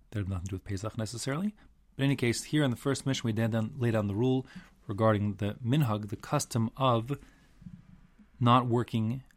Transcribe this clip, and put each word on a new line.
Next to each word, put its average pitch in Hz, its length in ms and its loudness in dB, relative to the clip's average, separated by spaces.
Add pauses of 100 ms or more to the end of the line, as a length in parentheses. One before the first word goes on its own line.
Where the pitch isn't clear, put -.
(120)
that 104 80 -4
have 95 80 -4
nothing 92 160 -4
to 90 60 -8
do 98 60 -4
with - 80 -12
Pesach 101 320 -8
necessarily. 135 600 -4 (400)
But 135 80 0
in 139 60 4
any 139 60 2
case, 117 280 0
here 151 180 2
in 135 80 4
the 113 60 -2
first - 280 -2
Mishnah, 135 220 -2
we 113 60 2
lay 113 160 0
down, 110 300 -2
lay 120 120 2
down 110 160 2
the 101 80 -2
rule 127 320 2 (400)
regarding 104 480 2
the 104 220 -4 (100)
minhag, 113 420 2
the 98 60 -8
custom 113 600 -2
of 127 420 2 (1200)
not 123 300 4
working 117 560 0 (120)